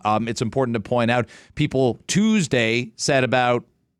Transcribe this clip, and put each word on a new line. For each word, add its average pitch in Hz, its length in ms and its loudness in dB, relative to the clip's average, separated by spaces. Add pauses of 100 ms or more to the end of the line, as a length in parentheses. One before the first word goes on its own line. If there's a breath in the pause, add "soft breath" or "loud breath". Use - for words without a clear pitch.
Um, 107 240 0
it's 113 140 -4
important 120 320 -2
to 113 60 -2
point 120 300 0
out, 123 180 0 (260 loud breath)
people 131 440 0 (100)
Tuesday 127 880 0
said 135 280 0
about, 123 400 0 (360)